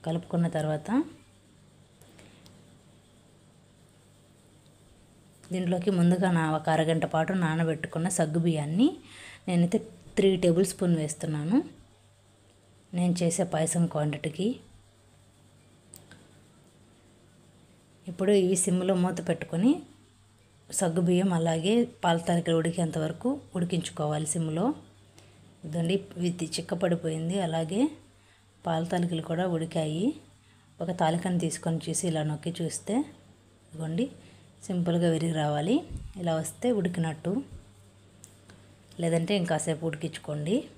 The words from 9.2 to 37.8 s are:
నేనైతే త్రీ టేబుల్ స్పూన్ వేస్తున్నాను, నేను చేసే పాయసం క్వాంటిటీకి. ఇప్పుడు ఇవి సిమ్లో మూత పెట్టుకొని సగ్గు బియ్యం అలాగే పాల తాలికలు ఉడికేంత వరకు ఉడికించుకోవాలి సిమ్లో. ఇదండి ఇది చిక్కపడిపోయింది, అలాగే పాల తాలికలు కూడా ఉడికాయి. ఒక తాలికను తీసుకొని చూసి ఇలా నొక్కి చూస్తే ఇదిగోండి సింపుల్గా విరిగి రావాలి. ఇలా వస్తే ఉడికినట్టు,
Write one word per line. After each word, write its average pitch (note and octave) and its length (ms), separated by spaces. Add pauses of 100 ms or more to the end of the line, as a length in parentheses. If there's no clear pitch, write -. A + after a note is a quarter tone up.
నేనైతే F3 320 (380)
త్రీ G3 120 (160)
టేబుల్ F3+ 260
స్పూన్ F3 300
వేస్తున్నాను, D#3 580 (1400)
నేను F3 240
చేసే E3+ 220 (100)
పాయసం E3 300 (100)
క్వాంటిటీకి. D3+ 540 (3750)
ఇప్పుడు F#3+ 200 (140)
ఇవి F#3 200
సిమ్లో F#3 380
మూత F3+ 160 (120)
పెట్టుకొని G3 420 (1040)
సగ్గు F3 280
బియ్యం F#3 220 (120)
అలాగే E3 320 (300)
పాల E3+ 140 (100)
తాలికలు E3+ 340
ఉడికేంత E3 420
వరకు E3+ 260 (280)
ఉడికించుకోవాలి D#3+ 760
సిమ్లో. D#3+ 320 (1000)
ఇదండి E3 280 (340)
ఇది E3+ 260
చిక్కపడిపోయింది, E3+ 800 (120)
అలాగే E3 340 (840)
పాల E3 260
తాలికలు F3 380
కూడా E3 140 (120)
ఉడికాయి. E3 500 (800)
ఒక E3+ 60 (120)
తాలికను E3+ 420
తీసుకొని E3 420
చూసి D#3+ 260
ఇలా D#3 180
నొక్కి D3+ 300
చూస్తే E3+ 360 (720)
ఇదిగోండి D#3+ 380 (600)
సింపుల్గా F3 460
విరిగి D#3+ 280
రావాలి. D3 340 (460)
ఇలా E3+ 200
వస్తే - 280 (100)
ఉడికినట్టు, E3+ 520 (1700)